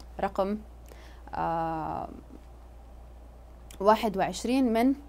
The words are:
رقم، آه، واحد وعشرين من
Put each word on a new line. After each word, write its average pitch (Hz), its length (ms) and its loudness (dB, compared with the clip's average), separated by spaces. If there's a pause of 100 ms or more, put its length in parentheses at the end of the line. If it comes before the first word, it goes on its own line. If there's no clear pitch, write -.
(200)
رقم، 196 380 0 (760)
آه، 165 720 -2 (1700)
واحد 214 360 6
وعشرين 220 560 2
من 247 220 6 (140)